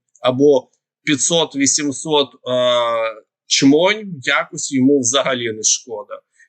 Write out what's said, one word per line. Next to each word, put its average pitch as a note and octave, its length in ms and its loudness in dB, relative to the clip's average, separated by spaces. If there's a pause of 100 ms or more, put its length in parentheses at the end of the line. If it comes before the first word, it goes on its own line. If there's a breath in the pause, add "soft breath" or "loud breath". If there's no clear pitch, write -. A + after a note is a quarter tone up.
(200)
або B2+ 480 2 (360)
п'ятсот-вісімсот, D3 1200 -2 (220)
а, B2 340 2 (640)
чмонь, F#3 640 2 (100)
якось D#3 500 -4
йому C#3 280 4
взагалі B2+ 520 -2
не G#2+ 100 -10
шкода, G#2+ 520 -4 (340 soft breath)